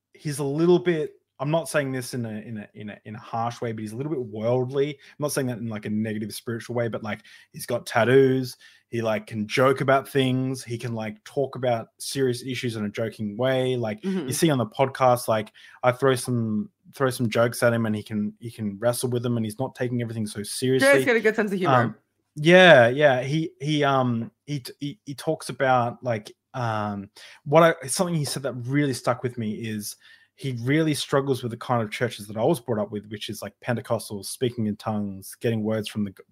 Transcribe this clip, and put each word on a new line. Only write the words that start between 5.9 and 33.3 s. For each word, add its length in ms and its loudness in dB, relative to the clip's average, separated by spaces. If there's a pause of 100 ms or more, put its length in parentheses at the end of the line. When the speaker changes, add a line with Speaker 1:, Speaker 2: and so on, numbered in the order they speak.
Speaker 1:
negative 440 -4
spiritual 420 -8
way, 120 0
but, 140 -8
like, 200 -8 (300)
he's 140 -14
got 200 -4
tattoos. 720 4 (340)
He, 100 -4
like, 260 -2
can 220 -6
joke 320 4
about 260 2
things. 560 0
He 140 -8
can, 180 -6
like, 300 -8
talk 320 -4
about 320 -2 (100)
serious 440 -2
issues 340 -6
in 80 -4
a 60 -4
joking 480 -6
way. 380 0
Like, 280 -6
you 60 -4
Speaker 2:
Mm-hmm. 200 -4
Speaker 1:
see 200 2
on 80 2
the 80 0
podcast, 640 2
like, 220 0 (320)
I 100 4
throw 220 2
some, 540 -2 (260)
throw 140 0
some 220 -2
jokes 320 0
at 100 4
him 140 0
and 100 -2
he 60 -6
can, 360 -4
he 120 -12
can 280 -8
wrestle 300 -2
with 140 -2
them 160 -2
and 80 -2
he's 120 -8
not 160 -6
taking 280 -4
everything 240 -6
so 140 -10
Speaker 2:
Jay's 120 -10
Speaker 1:
seriously. 540 4
Speaker 2:
got 100 4
a 40 2
good 160 0
sense 160 0
of 60 -2
humor. 160 2
Speaker 1:
Um, 200 4 (420)
yeah, 520 10
yeah. 340 4
He, 380 -2
he, 220 0
um, 480 2 (140)
he 160 -6
t-, 180 -16
he, 280 -10
he 80 -10
talks 340 -6
about, 560 0
like, 280 -4 (200)
um, 560 -4 (360)
what 180 8
I, 240 4
something 280 -2
he 100 0
said 180 -6
that 120 -4
really 380 -2
stuck 300 -2
with 160 -6
me 160 -4
is 420 -8 (380)
he 280 -8
really 320 2
struggles 480 0
with 80 -6
the 80 -10
kind 240 -2
of 80 -6
churches 360 -6
that 100 -12
I 60 -2
was 180 2
brought 200 -4
up 100 -4
with, 200 -8
which 180 -12
is, 140 -10